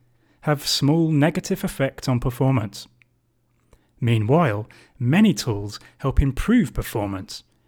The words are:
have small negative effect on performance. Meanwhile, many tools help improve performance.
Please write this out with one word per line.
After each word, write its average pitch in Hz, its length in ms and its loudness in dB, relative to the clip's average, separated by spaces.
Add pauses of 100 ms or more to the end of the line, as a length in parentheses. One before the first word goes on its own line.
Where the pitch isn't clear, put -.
(420)
have 151 260 -2
small 160 420 2
negative 160 540 0
effect - 420 -4
on 123 140 2
performance. 127 640 -2 (1120)
Meanwhile, 117 680 2 (300)
many 165 340 4
tools 101 480 -6 (180)
help 135 220 0
improve 151 540 2
performance. 101 720 -6 (240)